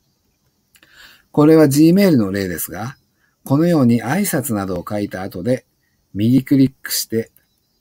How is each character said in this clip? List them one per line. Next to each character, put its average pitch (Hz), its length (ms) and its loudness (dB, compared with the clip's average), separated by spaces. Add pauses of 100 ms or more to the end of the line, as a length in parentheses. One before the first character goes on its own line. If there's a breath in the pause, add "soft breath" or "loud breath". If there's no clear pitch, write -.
(1300 loud breath)
こ 151 160 4
れ 160 80 6
は 156 100 6
Gmail 160 520 4
の 98 140 0
例 98 160 -4
で 82 120 -8
す - 100 -12
が、 104 280 -12 (480)
こ 139 120 0
の 165 80 0
よ 170 160 2
う 127 60 4
に 117 160 2
挨 139 180 -4
拶 151 320 -4
な 98 140 -4
ど 90 120 -6
を 85 80 -12
書 104 120 -6
い 101 100 -6
た 92 140 -10
後 95 180 -12
で、 123 240 -4 (480)
右 120 300 0
ク 143 120 0
リ 135 120 4
ッ - 60 -8 (100)
ク - 100 -12
し - 140 -8
て、 113 240 -6 (500)